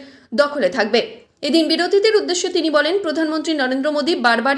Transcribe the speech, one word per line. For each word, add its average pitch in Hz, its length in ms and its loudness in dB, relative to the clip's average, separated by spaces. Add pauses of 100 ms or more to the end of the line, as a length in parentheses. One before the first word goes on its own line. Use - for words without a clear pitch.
(340)
দখলে 285 340 2
থাকবে।" 214 560 -2 (180)
এদিন 302 260 2
বিরোধীদের 392 480 2
উদ্দেশ্যে 359 320 -2
তিনি 320 220 -2
বলেন, 302 280 2
"প্রধানমন্ত্রী 311 560 -2
নরেন্দ্র 269 360 -2
মোদী 294 240 0
বারবার 233 440 0